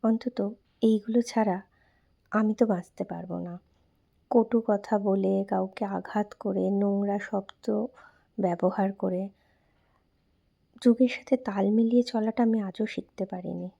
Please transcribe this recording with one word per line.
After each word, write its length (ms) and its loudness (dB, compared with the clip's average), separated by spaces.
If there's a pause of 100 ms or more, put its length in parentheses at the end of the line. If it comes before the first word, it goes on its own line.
অন্তত 360 0 (420)
এইগুলো 420 2
ছাড়া 400 0 (680)
আমি 240 2
তো 120 2
বাঁচতে 380 -4
পারবো 340 -10
না। 200 -10 (720)
কটু 360 4
কথা 320 0
বলে, 460 2
কাউকে 400 -4
আঘাত 500 -4
করে, 360 -2
নোংরা 480 0
শব্দ 680 -4 (520)
ব্যবহার 540 0
করে 360 -4 (1500)
যুগের 260 6
সাথে 280 -2
তাল 340 0
মিলিয়ে 320 4
চলাটা 400 0
আমি 180 2
আজও 260 -4
শিখতে 400 -6
পারিনি। 420 -8 (120)